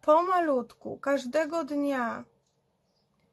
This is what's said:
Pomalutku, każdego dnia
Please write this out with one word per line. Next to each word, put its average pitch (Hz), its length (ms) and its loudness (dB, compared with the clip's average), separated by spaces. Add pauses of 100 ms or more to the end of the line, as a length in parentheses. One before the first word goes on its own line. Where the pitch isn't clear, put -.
Pomalutku, 330 960 2
każdego 285 640 -2
dnia 277 600 -4 (1080)